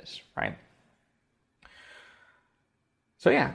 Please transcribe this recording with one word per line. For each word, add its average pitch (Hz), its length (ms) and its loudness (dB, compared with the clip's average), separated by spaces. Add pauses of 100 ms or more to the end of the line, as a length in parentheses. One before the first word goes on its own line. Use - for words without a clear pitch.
is," - 180 -18 (160)
right? - 220 -4 (2500)
So - 120 6
yeah, 254 240 4